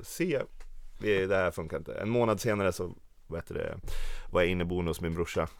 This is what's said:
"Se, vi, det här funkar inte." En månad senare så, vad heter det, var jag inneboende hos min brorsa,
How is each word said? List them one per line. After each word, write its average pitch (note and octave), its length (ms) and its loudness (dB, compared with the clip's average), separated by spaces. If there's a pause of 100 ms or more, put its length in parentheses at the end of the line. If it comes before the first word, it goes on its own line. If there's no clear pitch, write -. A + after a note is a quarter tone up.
"Se, E3 380 -2 (600)
vi, G2 260 2
det G2 100 4
här F#2 140 4
funkar D#2 260 -6
inte." D2 180 -6
En G#2 160 -4
månad A#2 300 4
senare G2+ 320 2
så, F2+ 180 -4 (360)
vad D#2+ 140 -6
heter - 140 -10
det, G1+ 220 -2 (540)
var F2+ 100 6
jag F2 100 6
inneboende F2 400 2
hos D#2 100 -2
min E2 140 0
brorsa, E2+ 340 0 (120)